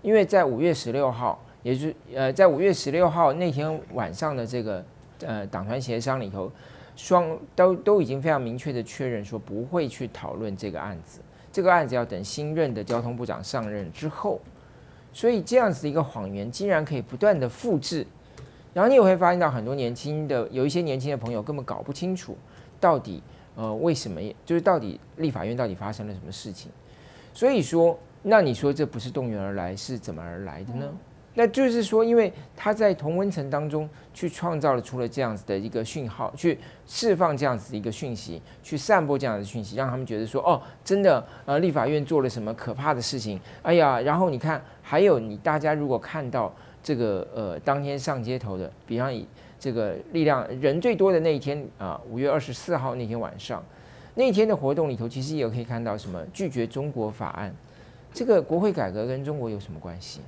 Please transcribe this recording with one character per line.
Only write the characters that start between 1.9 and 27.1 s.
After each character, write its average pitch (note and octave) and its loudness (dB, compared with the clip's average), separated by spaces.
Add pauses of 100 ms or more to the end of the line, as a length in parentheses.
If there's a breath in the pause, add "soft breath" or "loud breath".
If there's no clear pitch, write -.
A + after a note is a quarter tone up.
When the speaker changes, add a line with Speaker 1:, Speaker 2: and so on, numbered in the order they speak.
Speaker 1:
呃， C3 0
在 F#3+ 8
五 D3 6
月 F#3+ 4
十 - -2
六 E3+ 4
号 D#3+ 4
那 E3+ 0
天 D3+ -2 (140)
晚 A#2 -4
上 D3+ -4
的 A#2+ -4
这 A#2+ -4
个， F#2+ -6 (400)
呃， A2 -6
党 G2 -8
团 A2+ -4
协 A#2+ -4
商 C3 -2
里 G#2+ -6
头， F#2+ -8 (440 loud breath)
双-， D#3+ 2 (180)
都， F#3 8
都 G#3 6
已 C3+ 2
经 C3+ -4
非 D3 -2
常 D3 4
明 A#2+ -4
确 C#3 -6
的 A#2+ -2
确 - -8
认 A2+ -2
说 G#2+ -8
不 G#2 -8
会 D3 -2
去 A#2+ -8
讨 C#2+ -10
论 G2 -6
这 G2+ -6
个 D#2+ -8
案 F#2 -8
子， - -20 (320 loud breath)
这 G3 0
个 F3+ 6
案 E3 6
子 B2 -4
要 A#2+ 2
等 G2+ -6
新 D3+ -6
任 D3 2
的 G#2+ -6
交 A#2 -2
通 A#2+ -4
部 A#2+ -6
长 G#2+ -6
上 A2+ -6
任 G2 -8
之 D#3 -6
后。 - -4 (720 loud breath)
所 A3+ 2
以 A#3 4
这 A#3 2
样 A3 6
子 C3+ -4
的 D3+ -2
一 C#3 -4
个 D#3 2
谎 G2+ -6
言 G2+ -6
竟 G3 -6
然 D#3+ 4
可 D3 -4
以 A#2+ -2
不 B2+ -10
断 G3 4
的 B2+ 0
复 F#3 0
制， C#3 -4 (720 loud breath)
然 F3+ 2
后 A#3 6
你 C#4 8
也 B3 12
会 F#3+ 8
发 F3 6
现 F3+ 4
到 D#3 4
很 A#2 -2
多 C3 -2
年 A#2+ -2
轻 D3+ -4
的， B2 0
有 B2+ 0
一 D3 2
些 E3+ 0
年 C3+ -2
轻 C#3 -4
的 C3+ -2
朋 A2 -6
友 G#2+ -4
根 D3 -6
本 C3+ -6
搞 - -8
不 C#3 -8
清 F#3 -2
楚 C3 -10 (440 loud breath)
到 E3+ 6
底， F#2+ -8 (320 loud breath)
呃， A2 -6
为 D#3 2
什 B2 -4
么， E2 -8 (240)
就 E3+ -2
是 E3+ 2
到 F3 4
底 G#2 -8 (180)
立 D#3 0
法 G2 -4
院 A#2 -2
到 A#2+ -2
底 F#2 -4
发 G2+ -6
生 G#2+ -8
了 G#2 -8
什 F2+ -12
么 E2+ -12
事 G#2 -12
情。 - -16 (640 loud breath)